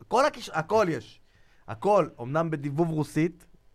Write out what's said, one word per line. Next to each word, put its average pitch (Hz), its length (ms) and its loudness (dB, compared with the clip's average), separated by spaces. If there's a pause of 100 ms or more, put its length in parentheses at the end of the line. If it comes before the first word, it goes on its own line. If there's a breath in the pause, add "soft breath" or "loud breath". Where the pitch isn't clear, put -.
כל 254 180 4
הכיש-, 254 280 -4
הכל 196 360 2
יש. 131 320 -8 (460 soft breath)
הכל, 185 400 2 (140)
אמנם 156 300 -2
בדיבוב 147 380 -2
רוסית, 156 560 -2 (300)